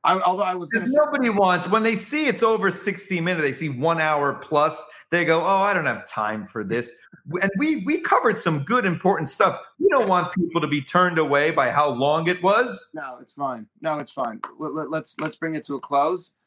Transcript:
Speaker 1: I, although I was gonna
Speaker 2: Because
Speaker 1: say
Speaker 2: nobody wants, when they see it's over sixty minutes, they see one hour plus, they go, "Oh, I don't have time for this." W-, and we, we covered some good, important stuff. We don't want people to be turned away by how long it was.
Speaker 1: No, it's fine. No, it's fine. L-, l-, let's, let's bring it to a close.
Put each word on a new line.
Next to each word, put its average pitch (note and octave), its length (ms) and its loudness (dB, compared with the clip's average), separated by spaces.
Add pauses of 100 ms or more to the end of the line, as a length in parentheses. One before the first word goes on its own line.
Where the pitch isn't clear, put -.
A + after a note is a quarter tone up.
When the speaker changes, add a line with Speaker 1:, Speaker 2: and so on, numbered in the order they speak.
Speaker 1:
I, F#3 180 2
although F#3 240 0
I F#3 100 -2
was F3 160 -8
gonna F#3+ 160 -2
Speaker 2:
Because C4 80 -2
Speaker 1:
say D4 100 6
Speaker 2:
nobody C#4+ 240 0
wants, F#3+ 400 2
when G#3+ 140 2
they A3+ 120 2
see D4 320 -2
it's A3+ 160 0
over A3 280 2
sixty F#3 500 -4
minutes, E3 260 0
they C#3 60 0
see C#3+ 160 -6
one D3+ 320 0
hour D3 360 2
plus, D#3 460 0 (280)
they E3+ 160 2
go, E3 160 4
"Oh, G3 160 2
I G3+ 160 2
don't E3+ 100 0
have A2+ 240 -2
time G#2+ 380 -4
for G#2+ 180 -8
this." A2+ 260 -4 (360)
W-, F3 160 -4
and G3 160 2
we, C#4+ 260 0
we D4+ 160 0
covered D4 380 2
some D3+ 260 -2
good, A3+ 220 2
important E3+ 420 0
stuff. F#3+ 320 0 (180)
We F4+ 120 4
don't B3 180 4
want F3 240 2
people E3 300 0
to D3+ 60 -2
be D3 120 0
turned F3 380 2
away D3 320 2
by C#3 200 2
how D3 200 2
long D3 380 0
it F3 140 -2
was. G#3 520 0
Speaker 1:
No, C3+ 260 -12
it's B2 140 -20
fine. B2+ 320 -6 (160)
No, D#3 160 -2
it's C3+ 120 -10
fine. A#2+ 300 -6 (180)
L-, D3+ 200 -6
l-, D3 120 -8
let's, - 300 -8
let's D#3 160 -6
bring D#3+ 180 -6
it D3+ 100 -8
to D3 100 -6
a C3 60 -6
close. D#3 540 -2 (120)